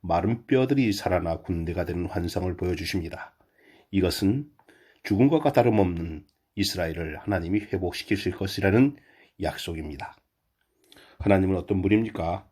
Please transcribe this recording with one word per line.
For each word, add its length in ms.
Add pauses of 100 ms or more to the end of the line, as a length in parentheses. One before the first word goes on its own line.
마른 460
뼈들이 480
살아나 480
군대가 420
되는 220
환상을 500
보여주십니다. 800 (540)
이것은 560 (560)
죽음과 500
다름없는 720 (300)
이스라엘을 640
하나님이 420
회복시키실 720
것이라는 640 (460)
약속입니다. 760 (1000)
하나님은 380
어떤 260
분입니까? 680